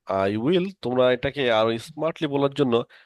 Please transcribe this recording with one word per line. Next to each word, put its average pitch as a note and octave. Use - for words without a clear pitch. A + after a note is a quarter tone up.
I G2+
will, F#3
তোমরা B2+
এটাকে B2+
আরো A2+
স্মার্টলি D#3
বলার C#3
জন্য B2